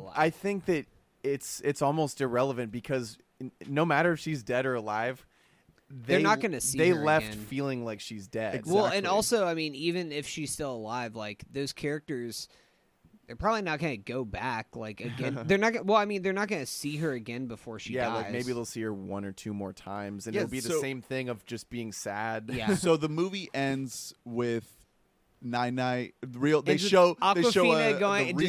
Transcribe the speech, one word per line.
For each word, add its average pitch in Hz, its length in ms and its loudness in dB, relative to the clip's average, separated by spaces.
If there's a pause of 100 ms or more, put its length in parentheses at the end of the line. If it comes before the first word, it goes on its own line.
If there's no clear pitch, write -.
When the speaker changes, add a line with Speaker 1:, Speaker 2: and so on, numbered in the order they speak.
Speaker 1:
alive? 95 140 -14
Speaker 2:
I 160 140 6
think 196 360 -4
that 156 200 0 (380)
it's, 139 400 -4
it's 143 180 0
almost 147 380 0
irrelevant 123 500 0
because 120 480 -4 (220)
n-, 131 100 -8 (160)
no 143 180 2
matter 165 280 4
if 156 80 -2
she's 147 240 -4
dead 127 200 0
or 127 120 0
alive, 113 500 -4 (640)
Speaker 1:
They're 123 280 2
Speaker 2:
they, 156 40 6
Speaker 1:
not 208 160 6
gonna 165 220 -2
see 131 180 0
Speaker 2:
they 165 120 8
Speaker 1:
her 156 140 4
Speaker 2:
left 151 300 4
Speaker 1:
again. 107 120 -8
Speaker 2:
feeling 135 380 -2
like 110 140 -6
she's 101 300 -10
dead. 113 260 -2
Speaker 3:
Exactly. 160 260 -2
Speaker 1:
Well, 208 60 4
and 185 220 2
also, 214 360 4
I 170 100 2
mean, 156 200 -2
even 170 380 -2
if 143 160 -6
she's 143 240 -6
still 139 200 -6
alive, 117 440 -6
like, 104 260 -8 (100)
those 135 200 -4
characters, 143 760 -6 (800)
they're 123 80 -12
probably 214 260 0
not 156 160 -2
gonna 147 200 -2
go 120 260 -6
back, 110 500 -6
like, 110 260 -10
again. 135 420 -6
Speaker 2:
<laughs> - 40 -6
Speaker 1:
They're 185 120 6
not 220 160 4
gonna, 190 100 -4
well, 202 120 4
I 208 100 4
mean, 202 160 -4
they're 190 100 0
not 202 160 -2
gonna 160 180 -4
see 147 300 -6
her 156 160 -2
again 120 340 -6
before 113 320 -12
she 110 160 -10
Speaker 2:
Yeah, 123 120 0
Speaker 1:
dies. 113 100 -2
Speaker 2:
like, 101 160 -4
maybe 123 200 -2
they'll 117 120 -2
see 113 180 -8
her 110 100 -2
one 98 320 -6
or 98 80 -6
two 104 220 -8
more 98 180 -6
times, 190 540 -8
and 180 80 -4
Speaker 3:
Yeah, 196 80 0
Speaker 2:
it'll 160 80 -4
be 131 100 -4
the 117 100 -4
Speaker 3:
so 160 100 2
Speaker 2:
same 135 200 -4
thing 131 280 -4
of 113 180 -8
just - 240 -10
being 117 220 -6
sad. 110 600 -4
Speaker 1:
Yeah. 123 220 2
Speaker 3:
<laughs> - 80 0
So 170 140 6
the 151 120 0
movie 175 460 -2
ends 135 580 -2 (120)
with 117 420 -2 (760)
Nai 123 300 0
Nai, 127 420 -2 (200)
real, 143 300 4
they 143 100 2
Speaker 1:
Ends 170 100 4
with 196 80 0
Speaker 3:
show, 180 260 8 (180)
they 175 80 4
show, 202 220 6
Speaker 1:
Awkwafina 160 300 6
Speaker 3:
uh, - 60 0
Speaker 1:
going, 202 260 4
Speaker 3:
the 170 60 -2
Speaker 1:
just 151 160 2